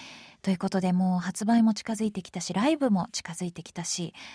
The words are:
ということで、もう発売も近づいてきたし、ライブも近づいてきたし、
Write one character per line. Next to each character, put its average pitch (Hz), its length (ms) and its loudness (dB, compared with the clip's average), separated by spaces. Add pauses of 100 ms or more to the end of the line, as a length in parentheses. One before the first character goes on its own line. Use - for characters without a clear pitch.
(420)
と 196 80 0
い 190 40 4
う 175 40 -2
こ 190 100 -2
と 190 120 2
で、 185 120 2
も 185 240 4
う 180 40 0
発 190 260 -6
売 233 160 6
も 220 100 6
近 226 220 -4
づ 214 100 -4
い 214 80 -2
て 190 80 -6
き - 100 -18
た 175 100 -8
し、 - 120 -6
ラ 214 160 2
イ 320 80 4
ブ 269 140 2
も 185 220 2
近 - 200 -10
づ 180 120 -6
い 175 80 -6
て 170 100 -14
き - 100 -20
た 170 120 -8
し、 - 280 -6 (220)